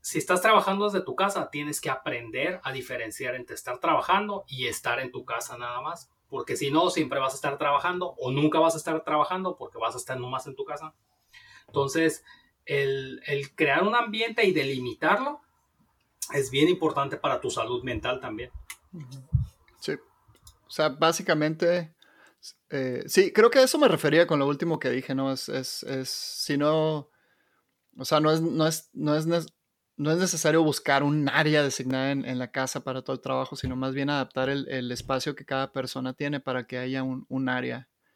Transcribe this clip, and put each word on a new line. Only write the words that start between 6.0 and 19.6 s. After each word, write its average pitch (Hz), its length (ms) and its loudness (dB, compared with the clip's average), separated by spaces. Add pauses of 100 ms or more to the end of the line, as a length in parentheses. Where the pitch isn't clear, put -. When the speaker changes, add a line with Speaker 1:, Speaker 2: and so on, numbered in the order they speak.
Speaker 1:
porque - 260 -6
si 139 140 -2
no, 170 180 4
siempre 143 300 0
vas 131 140 0
a - 40 -8
estar 143 220 -4
trabajando 175 600 0
o 131 120 -4
nunca 151 280 2
vas 165 160 6
a 160 40 -6
estar 160 260 -4
trabajando 165 520 0
porque - 220 -14
vas 117 160 -2
a 123 40 -10
estar 127 200 -6
nomás 127 280 -6
en 135 100 -14
tu 139 80 -6
casa. 147 300 -12 (720)
Entonces, 151 580 0 (400)
el, 135 640 -2
el 143 280 -4
crear 151 280 2
un 208 120 2
ambiente 226 520 0
y 185 60 6
delimitarlo 139 880 0 (920)
es 135 180 0
bien 143 180 4
importante 147 500 0
para 135 220 -2
tu - 100 -4
salud 123 320 -4
mental 131 380 -4
también. 120 300 -10 (420)
Speaker 2:
Ujú. 135 360 -16 (520)